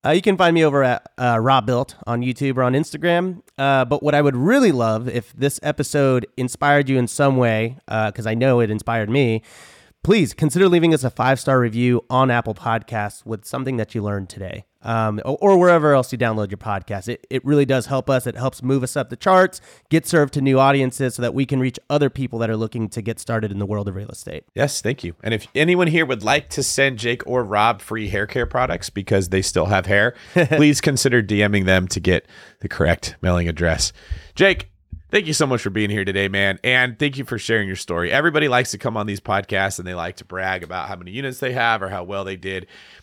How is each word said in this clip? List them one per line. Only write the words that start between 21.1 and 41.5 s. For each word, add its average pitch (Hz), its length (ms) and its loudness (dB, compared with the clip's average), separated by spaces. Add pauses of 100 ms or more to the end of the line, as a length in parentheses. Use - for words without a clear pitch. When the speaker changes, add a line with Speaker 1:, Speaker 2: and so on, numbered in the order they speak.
Speaker 1:
so 123 60 -6
that 120 120 -2
we 135 120 0
can 135 140 -2
reach 127 180 -2 (120)
other 143 200 2
people 120 300 -6
that 113 100 0
are 110 60 0
looking 110 320 -4
to 113 140 -8
get 110 180 -8
started 110 320 -4
in 98 80 -6
the 101 60 -2
world 101 240 -4
of 92 60 -8
real 101 120 -12
estate. - 380 -14 (100)
Speaker 2:
Yes, 139 240 -2
thank - 240 -4
you. 85 180 -8
And 110 120 -4
if 107 200 -6
anyone 175 340 2
here 160 180 2
would 117 180 -4
like 135 280 0
to - 120 -4
send 135 340 0
Jake 120 300 -4
or 123 160 -2
Rob 107 380 2
free 110 260 -8
hair 104 180 -2
care 120 200 -4
products - 440 -4
because 98 400 0
they 95 120 2
still 82 240 0
have 95 200 2
hair, 101 380 2
Speaker 1:
<laughs> - 100 -20
Speaker 2:
please 151 460 4
consider 127 420 2
D 104 240 2
Ming 101 200 2
them 92 240 4
to - 100 -6
get 87 260 0 (360)
the - 80 -8
correct - 520 -2
mailing 87 280 0
address. 80 420 -2 (420)
Jake, - 360 2 (420)
thank 208 140 2
you 151 80 -4
so 147 140 0
much 123 140 0
for 101 100 -4
being 104 180 0
here 104 160 -2
today, 98 220 -2
man. 98 360 0
And 127 340 0
thank 139 200 -2
you 131 80 -8
for 120 120 -8
sharing 107 300 -2
your 92 80 -6
story. 87 360 -4
Everybody 151 360 2
likes 123 240 0
to 101 60 -8
come 113 180 -6
on 104 120 -4
these 98 120 -6
podcasts 98 600 -2
and 90 80 -12
they 90 80 -8
like 87 220 -8
to - 80 -20
brag 95 380 -6
about 82 240 -10
how 98 80 -10
many 87 160 -18
units 127 280 -10
they 127 120 -6